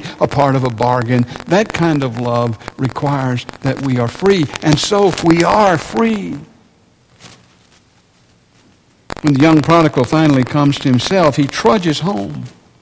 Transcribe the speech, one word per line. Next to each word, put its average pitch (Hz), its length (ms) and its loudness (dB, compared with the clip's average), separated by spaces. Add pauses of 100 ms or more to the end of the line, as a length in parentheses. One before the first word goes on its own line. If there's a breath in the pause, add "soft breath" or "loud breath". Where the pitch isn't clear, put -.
(200 loud breath)
a - 60 2
part 139 300 0
of 127 80 0
a 127 40 -2
bargain. 123 560 0 (220 loud breath)
That 202 260 0
kind 160 300 0
of 123 180 -6
love 120 380 -2 (180 loud breath)
requires 131 720 -4 (160)
that 135 240 -4
we 127 120 0
are 117 100 0
free. 185 360 2 (180)
And 151 160 2
so 202 360 0 (100)
we 170 180 4
are 190 360 2
free. 208 580 -4 (2750)
When 147 120 2
the 131 60 2
young 156 220 6
prodigal 156 420 2
finally 147 400 2
comes 143 360 0
to - 80 -2
himself, 143 480 2
he 143 100 0
trudges 175 540 0
home. 165 440 -6 (380)